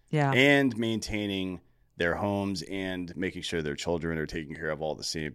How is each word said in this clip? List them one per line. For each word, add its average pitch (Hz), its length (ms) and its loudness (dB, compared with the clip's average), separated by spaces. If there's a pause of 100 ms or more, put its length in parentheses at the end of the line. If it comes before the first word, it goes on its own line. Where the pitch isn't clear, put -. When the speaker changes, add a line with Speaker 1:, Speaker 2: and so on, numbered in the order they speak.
(100)
Speaker 1:
Yeah. 143 220 2
Speaker 2:
and 135 440 6
maintaining 104 840 -2 (360)
their 85 200 2
homes 98 460 0
and 92 540 -6
making 90 240 -2
sure 85 220 -2
their 73 140 -2
children 82 420 0
are 78 80 -2
taken 80 280 -8
care 80 160 -4
of 76 120 -4
all 78 100 0
at 71 60 -8
the - 60 -8
same 78 300 -4